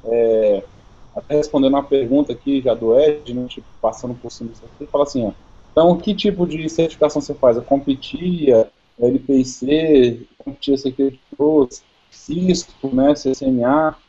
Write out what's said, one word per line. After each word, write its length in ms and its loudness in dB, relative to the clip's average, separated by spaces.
é, 580 2
até 200 -6
respondendo 380 2
uma 100 0
pergunta 480 0
aqui 300 -2
já 140 0
do 220 2
Ed, 360 2
né, 160 -8
tipo, 160 -18
passando 320 -4
por 180 -14
cima 200 -14
disso 140 -20
aqui, 200 -18
fala 180 -4
assim, 220 -4
ó, 60 -4
então, 180 4
que 200 -4
tipo 320 -2
de 200 -6
certificação 540 -2
você 140 -10
faz? 200 2
A 60 -4
Competia, 1040 0
a 60 0
L 140 2
P 160 0
I 100 2
C, 760 2
Competia 400 -4
Security 440 -4
Plus, 460 0
Cisco, 880 -4
né, 180 4
C 220 -2
C 100 -8
N 180 0
A. 300 2